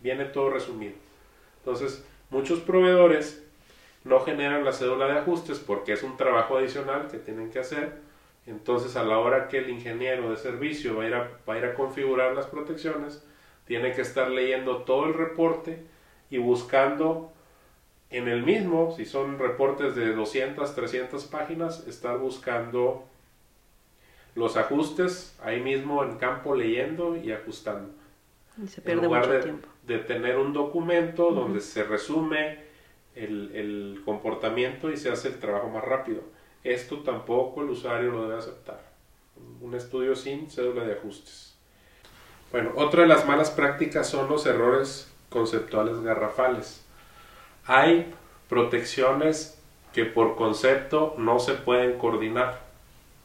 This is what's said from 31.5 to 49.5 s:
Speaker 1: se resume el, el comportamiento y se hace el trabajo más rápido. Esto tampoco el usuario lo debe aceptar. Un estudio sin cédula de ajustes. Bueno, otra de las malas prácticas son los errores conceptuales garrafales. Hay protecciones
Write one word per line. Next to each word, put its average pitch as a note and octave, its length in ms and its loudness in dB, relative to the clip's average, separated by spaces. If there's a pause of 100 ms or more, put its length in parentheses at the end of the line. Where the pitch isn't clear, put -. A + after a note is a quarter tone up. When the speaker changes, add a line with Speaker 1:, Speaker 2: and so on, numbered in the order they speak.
Speaker 1:
se G#2+ 240 -4
resume D3+ 760 -2 (560)
el, G#2 400 -8
el G2+ 500 -8
comportamiento A2+ 840 -2
y D3+ 60 -4
se C3 140 -4
hace B2 180 -4
el - 100 -8
trabajo G#2 300 -4
más A2 160 -6
rápido. B2+ 380 -2 (400)
Esto B2 360 -4
tampoco B2+ 640 -2
el C#3+ 80 -4
usuario A#2+ 400 -2
lo A2+ 120 -4
debe A2 160 -6
aceptar. - 420 -14 (800)
Un A#2+ 140 -10
estudio B2+ 400 -2
sin C#3+ 360 -8
cédula B2 340 -2
de G#2+ 100 -2
ajustes. - 600 -14 (1000)
Bueno, - 240 -2
otra D3 260 6
de E3 60 10
las C#3+ 180 8
malas D3 240 4
prácticas D3 580 0
son C3+ 200 -2
los D3+ 160 0
errores B2+ 640 2 (180)
conceptuales A2+ 720 -2
garrafales. B2 840 -2 (800)
Hay E3 480 6 (360)
protecciones C3+ 1080 2 (360)